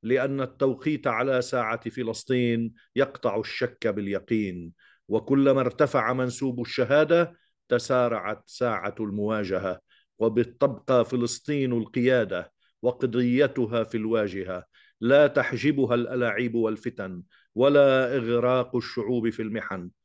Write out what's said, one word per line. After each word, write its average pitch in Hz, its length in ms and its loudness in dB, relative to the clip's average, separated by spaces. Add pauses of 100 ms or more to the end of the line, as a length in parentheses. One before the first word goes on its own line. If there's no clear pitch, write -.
لأن 131 380 0
التوقيت 135 640 -2
على 127 340 0
ساعة 117 480 -2
فلسطين 117 840 -2 (220)
يقطع 120 440 0
الشك - 480 -6
باليقين، 98 880 -4 (340)
وكلما 135 540 2
ارتفع 123 520 0
منسوب 127 480 -4
الشهادة 151 720 2 (360)
تسارعت 117 760 -2
ساعة 104 540 -4
المواجهة، 101 800 -4 (400)
وبتبقى 120 840 2
فلسطين 127 680 -2
القيادة 117 800 0 (280)
وقضيتها 123 1040 0
في 110 140 -6
الواجهة، 98 680 -4 (360)
لا 139 260 6
تحجبها 131 680 0
الألاعيب 120 600 -2
والفتن 107 680 -4 (320)
ولا 131 600 6
إغراق 123 600 0
الشعوب 117 540 -2
في 110 120 -8
المحن. 101 480 -8 (160)